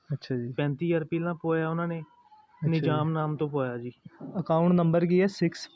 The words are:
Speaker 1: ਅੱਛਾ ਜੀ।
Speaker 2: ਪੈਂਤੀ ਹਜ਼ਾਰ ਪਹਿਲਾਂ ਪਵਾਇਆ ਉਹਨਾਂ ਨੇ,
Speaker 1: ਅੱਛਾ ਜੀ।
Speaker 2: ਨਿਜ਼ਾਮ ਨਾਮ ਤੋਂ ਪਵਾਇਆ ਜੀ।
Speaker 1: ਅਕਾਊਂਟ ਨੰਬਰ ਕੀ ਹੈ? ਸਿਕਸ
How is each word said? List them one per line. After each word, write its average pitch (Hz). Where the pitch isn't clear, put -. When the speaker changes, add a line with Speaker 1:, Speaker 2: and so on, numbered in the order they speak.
Speaker 1:
ਅੱਛਾ 131
ਜੀ। 120
Speaker 2:
ਪੈਂਤੀ 143
ਹਜ਼ਾਰ 165
ਪਹਿਲਾਂ 170
ਪਵਾਇਆ 160
ਉਹਨਾਂ 170
ਨੇ, 170
Speaker 1:
ਅੱਛਾ -
ਜੀ। 160
Speaker 2:
ਨਿਜ਼ਾਮ 156
ਨਾਮ 156
ਤੋਂ 151
ਪਵਾਇਆ 131
ਜੀ। 120
Speaker 1:
ਅਕਾਊਂਟ 170
ਨੰਬਰ 170
ਕੀ 180
ਹੈ? 196
ਸਿਕਸ -